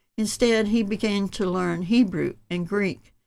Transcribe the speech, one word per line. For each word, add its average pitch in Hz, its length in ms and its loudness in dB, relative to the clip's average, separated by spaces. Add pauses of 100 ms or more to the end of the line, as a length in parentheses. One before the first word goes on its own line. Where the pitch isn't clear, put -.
(160)
Instead, 220 520 2
he 226 140 2
began 202 460 -2
to 202 160 -4
learn 180 380 -2
Hebrew 180 520 2 (140)
and 175 200 -4
Greek. 196 440 -4 (140)